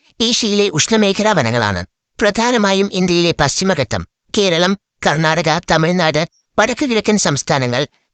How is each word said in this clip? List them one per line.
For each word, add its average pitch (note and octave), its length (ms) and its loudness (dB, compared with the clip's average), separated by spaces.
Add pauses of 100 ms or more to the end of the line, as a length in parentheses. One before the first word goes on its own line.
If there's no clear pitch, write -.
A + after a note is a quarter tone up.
(200)
ഏഷ്യയിലെ G#3 480 0
ഉഷ്ണമേഖലാ G3+ 640 0
വനങ്ങളാണ്. A2+ 520 0 (360)
പ്രധാനമായും G3+ 720 0
ഇന്ത്യയിലെ F3 480 0
പശ്ചിമഘട്ടം, C#3+ 640 -2 (320)
കേരളം, F#3 380 0 (300)
കർണാടക, D#3+ 520 0
തമിഴ്നാട്, E3+ 720 0 (300)
വടക്ക് B3 320 0
കിഴക്കൻ G#3+ 280 2
സംസ്ഥാനങ്ങൾ, C3+ 680 -2 (280)